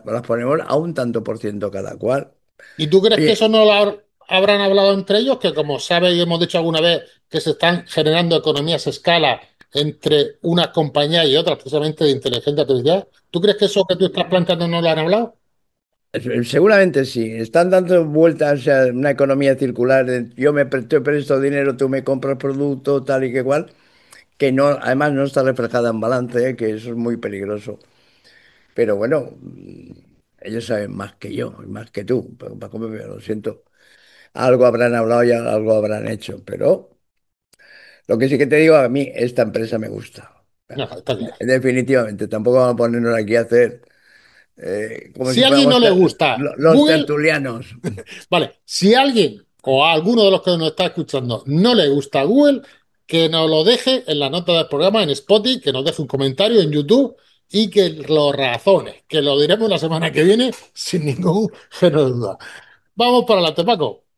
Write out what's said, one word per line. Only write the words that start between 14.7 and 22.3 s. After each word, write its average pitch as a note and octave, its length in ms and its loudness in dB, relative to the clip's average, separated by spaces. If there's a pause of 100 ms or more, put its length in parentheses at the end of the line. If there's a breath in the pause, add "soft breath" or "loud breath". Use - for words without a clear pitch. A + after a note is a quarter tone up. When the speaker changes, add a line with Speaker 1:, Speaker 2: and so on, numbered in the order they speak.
Speaker 2:
lo E3+ 80 0
han D#3 120 0
hablado? G#3 360 -2 (760)
Speaker 1:
Eh, A#2+ 320 -4
seguramente E3+ 600 2
sí. A2+ 280 -6
Están A#2 380 0
dando F3+ 340 4
vueltas D3+ 640 2
a C3+ 180 4
una B2+ 240 0
economía C3+ 460 2
circular C3 500 0
de B2 300 -4
yo C#3+ 160 2
me C#3+ 140 0
pre-, C3+ 160 -4
te C3+ 180 0
presto C#3+ 400 -2
dinero, C#3 360 -2
tú C3 120 -2
me C3 160 -4
compras C3+ 340 -4